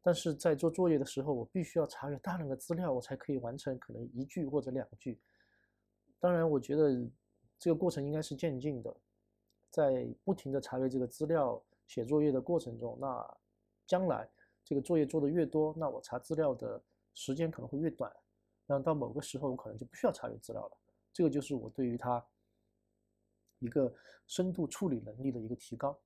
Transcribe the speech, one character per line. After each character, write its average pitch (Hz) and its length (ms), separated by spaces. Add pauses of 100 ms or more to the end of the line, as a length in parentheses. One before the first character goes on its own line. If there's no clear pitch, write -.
但 175 120
是 160 200
在 160 200
做 156 160
作 175 200
业 151 80
的 139 60
时 135 180
候， 147 100
我 117 120
必 180 180
须 - 160
要 151 80
查 - 240
阅 139 80
大 180 200
量 151 100
的 135 80
资 165 180
料， 170 180
我 127 80
才 135 140
可 - 180
以 135 60
完 120 180
成 131 220
可 - 140
能 113 100 (100)
一 123 120
句 165 220
或 139 140
者 131 100
两 127 180 (100)
句。 117 220 (1000)
当 180 140
然， 165 180
我 143 80
觉 135 160
得 135 320 (520)
这 170 120
个 160 40
过 170 160
程 139 140
应 143 60
该 156 100
是 151 140
渐 139 240
进 131 240
的， - 140 (760)
在 135 380 (160)
不 196 100
停 135 160
地 135 80
查 127 200
阅 131 100
这 131 100
个 127 80
资 151 200
料、 139 360 (240)
写 - 160
作 147 200
业 151 100
的 131 80
过 170 180
程 117 200
中， 117 200
那 127 400 (480)
将 185 200
来 113 200 (380)
这 147 100
个 139 60
作 165 180
业 147 60
做 156 160
得 143 80
越 165 160
多， 156 320
那 156 140
我 117 100
查 - 180
资 - 160
料 151 200
的 110 280 (300)
时 - 220
间 160 160
可 139 100
能 120 80
会 139 100
越 160 120
短， - 200 (560)
那 139 140
到 156 140
某 120 180
个 143 80
时 - 180
候 135 120
我 123 60
可 - 120
能 110 100
就 120 60
不 - 100
需 - 120
要 196 60
查 - 180
阅 107 80
资 113 160
料 107 120
了。 - 120 (340)
这 185 100
个 160 60
就 139 140
是 143 120
我 113 140
对 127 180
于 120 120
它 123 280 (1300)
一 120 100
个 131 260 (320)
深 185 240
度 170 160
处 190 220
理 127 120
能 113 220
力 135 80
的 123 80
一 110 80
个 120 80
提 - 220
高。 139 300